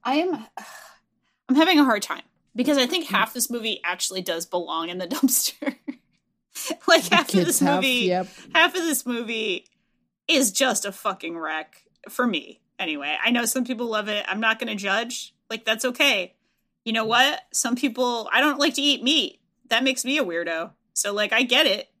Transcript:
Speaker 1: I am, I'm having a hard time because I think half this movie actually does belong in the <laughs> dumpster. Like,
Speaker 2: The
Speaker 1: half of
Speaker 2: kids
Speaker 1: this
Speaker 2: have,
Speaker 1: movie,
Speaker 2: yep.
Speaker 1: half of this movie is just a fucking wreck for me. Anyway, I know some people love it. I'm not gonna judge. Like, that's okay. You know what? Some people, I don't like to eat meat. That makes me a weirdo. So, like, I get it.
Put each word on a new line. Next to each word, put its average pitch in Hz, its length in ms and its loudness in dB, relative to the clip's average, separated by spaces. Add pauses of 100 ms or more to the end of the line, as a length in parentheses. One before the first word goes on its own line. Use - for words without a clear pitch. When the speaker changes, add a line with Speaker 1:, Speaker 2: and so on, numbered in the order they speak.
Speaker 1:
I 254 120 0
am, 311 300 0 (1040)
I'm 254 60 4
having 320 240 6
a 294 60 8
hard 220 160 2
time - 220 -8 (320)
because 277 220 2
I 254 100 4
think 330 200 -4
half 220 260 0
this 247 160 -4
movie 226 340 -4
actually 185 380 -4
does 170 240 -4
belong 165 440 -4
in 180 80 -8
the 180 100 -6
<laughs> - 0 -
dumpster. - 680 0 (1120)
Like, 330 180 6
Speaker 2:
The - 100 0
Speaker 1:
half 339 140 2
of - 40 -2
Speaker 2:
kids 190 120 4
Speaker 1:
this - 160 0
Speaker 2:
have, - 220 2
Speaker 1:
movie, 262 100 2 (140)
Speaker 2:
yep. 185 200 0 (260)
Speaker 1:
half 339 220 4
of 370 80 -2
this 311 220 -2
movie 226 600 -4 (600)
is 269 240 2
just 247 340 0
a 202 60 -4
fucking 185 460 -6
wreck 156 460 -8 (260)
for 247 180 -2
me. 165 340 -4 (180)
Anyway, 151 440 -4
I 226 80 2
know 240 140 0
some 240 200 -2
people 240 220 -4
love 214 200 -2
it. 208 200 -4
I'm 190 120 -4
not 220 200 0
gonna 220 160 -6
judge. 202 580 -4 (160)
Like, 226 160 -10
that's 226 200 0
okay. 247 500 0 (500)
You 226 80 -4
know 220 120 0
what? 247 360 4 (120)
Some 247 220 0
people, 247 580 -2
I 240 80 6
don't 285 180 2
like 285 160 2
to 277 60 0
eat 285 220 2
meat. 262 360 0 (300)
That 233 140 2
makes 262 220 0
me 269 120 0
a 302 60 0
weirdo. 170 480 -4 (220)
So, 202 200 -4
like, 208 200 0
I 233 100 4
get 254 220 4
it. 208 240 0 (100)